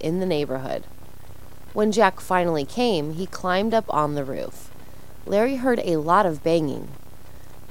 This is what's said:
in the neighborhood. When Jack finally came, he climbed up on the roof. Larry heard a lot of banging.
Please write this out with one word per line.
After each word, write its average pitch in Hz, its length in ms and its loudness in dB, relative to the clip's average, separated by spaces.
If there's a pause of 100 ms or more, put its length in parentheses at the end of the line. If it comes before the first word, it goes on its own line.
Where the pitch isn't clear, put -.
in 170 200 0
the 185 60 0
neighborhood. 135 580 -2 (880)
When 214 180 4
Jack 196 300 4
finally 170 440 2
came, 165 500 0
he 180 120 -4
climbed 196 480 0
up 220 180 2
on 147 220 2
the 143 100 -2
roof. - 460 -8 (560)
Larry 240 300 2
heard 247 240 2
a 170 160 2
lot 170 280 6
of 156 200 0
banging. 151 440 2 (840)